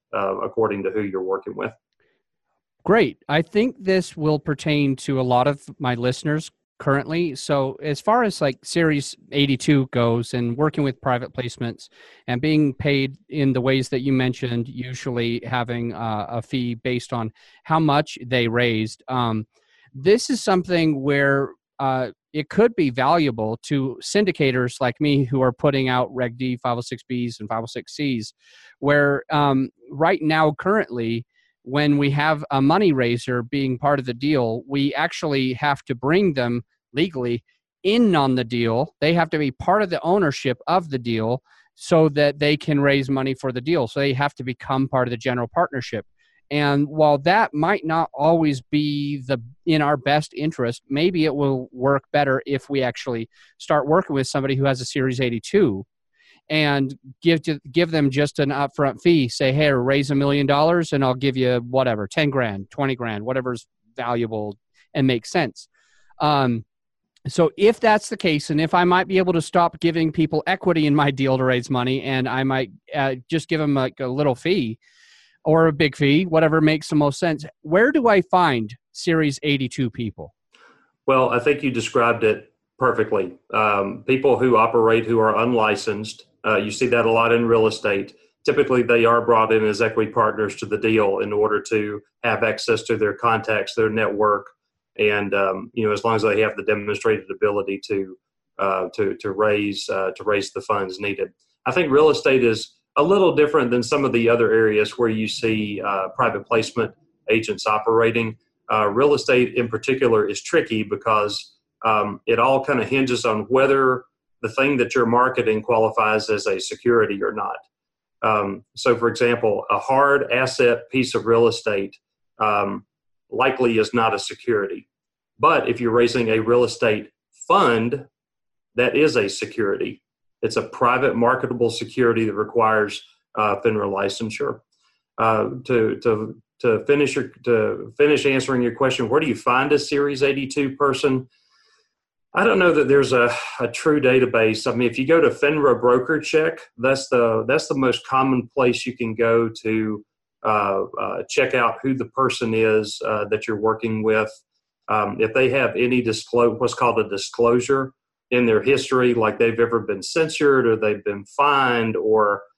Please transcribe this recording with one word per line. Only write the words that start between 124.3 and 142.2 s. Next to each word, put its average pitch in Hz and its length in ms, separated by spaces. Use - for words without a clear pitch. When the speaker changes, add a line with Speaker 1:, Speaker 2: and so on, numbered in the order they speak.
Speaker 1:
But 156 320
if 120 100
you're 117 120
raising 120 380
a 110 100
real 120 240
estate 107 480
fund, 131 760
that 123 220
is 147 200
a 104 140
security. 104 720
It's 110 120
a - 60
private 127 540
marketable 120 560
security 113 540
that 101 100
requires, 107 680
uh, 104 260
finra 107 300
licensure. 104 680
Uh, 110 320
to, 113 360
to, 110 400
to 113 260
finish 143 300
your, 131 140
to 107 520
finish 147 280
answering 135 360
your 117 140
question, 127 340
where 139 100
do 156 80
you 120 80
find 131 360
a 143 80
Series 143 420
eighty-two 139 540
person? 135 520